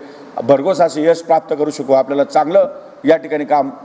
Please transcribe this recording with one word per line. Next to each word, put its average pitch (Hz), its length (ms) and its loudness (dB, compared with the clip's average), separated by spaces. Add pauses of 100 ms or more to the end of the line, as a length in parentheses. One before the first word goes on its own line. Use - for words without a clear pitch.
(420)
भरघोस 139 380 2
असे 156 240 0
यश 165 140 4
प्राप्त 160 400 -2
करू 151 120 -2
शकू, 139 220 -4
आपल्याला 135 320 2
चांगलं 160 440 2 (360)
या 151 120 4
ठिकाणी 151 280 -6
काम, 139 260 0 (140)